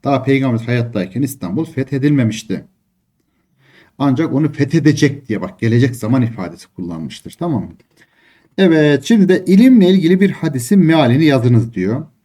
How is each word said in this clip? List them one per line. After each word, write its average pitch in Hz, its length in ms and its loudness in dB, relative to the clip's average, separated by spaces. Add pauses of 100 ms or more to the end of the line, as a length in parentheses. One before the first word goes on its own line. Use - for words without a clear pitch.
Daha 139 200 0
Peygamberimiz 131 440 0
hayattayken 117 540 -4
İstanbul 135 440 -6
fethedilmemişti. 131 1000 -4 (1300)
Ancak 143 360 -2
onu 147 180 -2
fethedecek 147 800 0
diye 98 120 -4
bak - 180 -12
gelecek 120 360 0
zaman 123 260 -2
ifadesi 113 460 -8
kullanmıştır. 85 720 -14
Tamam 143 240 -4
mı? 87 80 -14 (840)
Evet, 156 460 4
şimdi 196 260 2
de 180 160 0
ilimle 202 440 4
ilgili 185 320 2
bir 196 100 2
hadisin 156 480 -2
mealini 156 460 2
yazınız 120 480 2
diyor. 107 320 -4 (200)